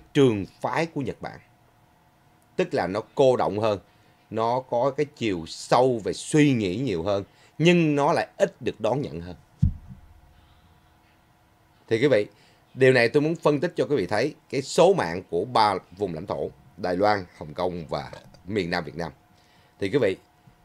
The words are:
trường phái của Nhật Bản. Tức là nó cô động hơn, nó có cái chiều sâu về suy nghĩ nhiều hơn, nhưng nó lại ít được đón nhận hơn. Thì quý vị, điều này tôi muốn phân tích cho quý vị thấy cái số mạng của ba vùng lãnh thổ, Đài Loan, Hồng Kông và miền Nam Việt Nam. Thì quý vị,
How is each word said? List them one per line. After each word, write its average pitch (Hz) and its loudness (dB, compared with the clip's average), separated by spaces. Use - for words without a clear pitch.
trường 113 4
phái 131 -4
của 165 -8
Nhật 107 -8
Bản. 57 -14
Tức 180 -2
là 104 0
nó 95 -4
cô 131 4
động 92 -2
hơn, 107 0
nó 117 -2
có 127 -2
cái 151 -2
chiều 95 -4
sâu 127 0
về 95 -4
suy 147 2
nghĩ 101 0
nhiều 110 -4
hơn, 101 -2
nhưng 165 4
nó 143 2
lại 131 -2
ít - -2
được 107 -6
đón 113 -2
nhận 82 -8
hơn. 87 -14
Thì 113 0
quý 143 4
vị, 104 4
điều 131 6
này 120 4
tôi 147 2
muốn 156 -2
phân 151 0
tích 170 -4
cho 131 -2
quý 139 -2
vị 98 -2
thấy 110 -2
cái 131 -4
số 185 4
mạng 92 -2
của 85 -2
ba 113 2
vùng 95 -4
lãnh 80 -10
thổ, 78 -6
Đài 90 -4
Loan, 101 0
Hồng 76 -14
Kông 87 -6
và 71 -8
miền 95 -4
Nam 87 -2
Việt 73 -12
Nam. 80 -8
Thì 101 -4
quý 120 0
vị, 98 2